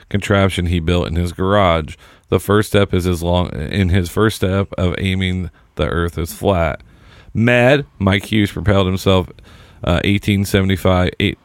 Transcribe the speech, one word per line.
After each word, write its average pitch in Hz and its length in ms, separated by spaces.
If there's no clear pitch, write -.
contraption 98 580
he 85 140
built 85 280
in 80 80
his 87 160
garage. 92 640
The 92 120
first 104 300
step 101 240
is 90 100
his 87 180
long, 87 300
in 90 380
his 90 180
first 104 280
step 98 320
of 90 200
aiming 92 520
the 78 120
Earth 85 300
is 85 140
flat. 90 480
Mad 123 520
Mike 98 340
Hughes 107 200
propelled 98 340
himself, 92 440
uh, 85 200
eighteen 101 420
seventy-five, 92 640
eight, - 240